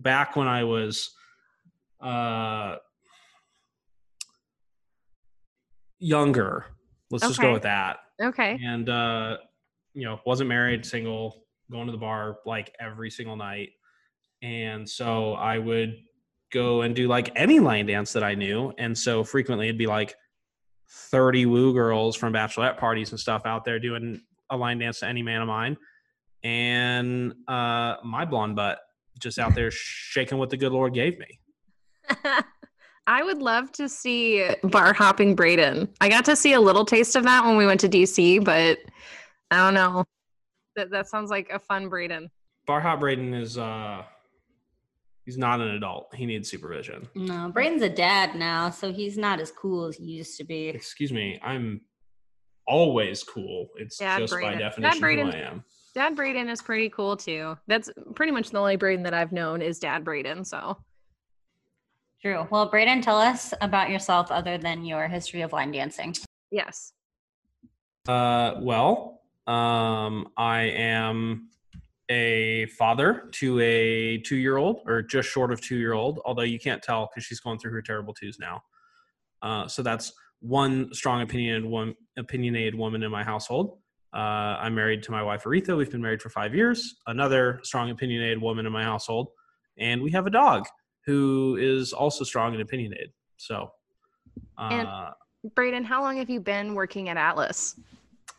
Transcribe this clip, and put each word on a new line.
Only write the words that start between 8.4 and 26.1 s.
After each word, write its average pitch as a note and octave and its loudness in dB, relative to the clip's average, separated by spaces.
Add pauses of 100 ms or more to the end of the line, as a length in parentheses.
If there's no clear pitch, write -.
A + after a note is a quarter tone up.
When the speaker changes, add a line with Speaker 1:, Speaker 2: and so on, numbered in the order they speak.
Speaker 1:
And, A#2+ -4
uh, A2+ -2 (580)
you C#3 -10
know, A2 -8
wasn't B2+ 2
married, A#2+ 0
single, A2+ -8 (260)
going A#2 -10
to A#2+ -8
the A2+ -10
bar, G#2+ -6
like, A2 -8
every A2 -12
single A2+ -12
night. G2+ -10 (720)
And A2 -8
so A2+ -2
I A2 -2
would A2+ 0 (580)
go B2 2
and A#2+ 0
do, B2 2
like, A#2+ 2
any B3 8
line A2 6
dance G#2 0
that G#2+ 2
I G2+ 2
knew. G2+ -2
And A#2 -4
so A2+ 2
frequently A#2+ 0
it'd A2+ -2
be, A2+ 0
like, G#2 -2 (680)
thirty B2+ 4
woo A#2+ 6
girls A2+ 2
from A#2 -2
bachelorette A2 0
parties A2+ -2
and A2+ -10
stuff A2 -2
out A2 -4
there A#2 -2
doing A#2 -8 (300)
a C3+ -4
line A#2+ -2
dance A#2 -4
to G2 -6
Any A#2+ -4
Man A2+ -4
of A2+ -2
Mine. A2+ -4 (680)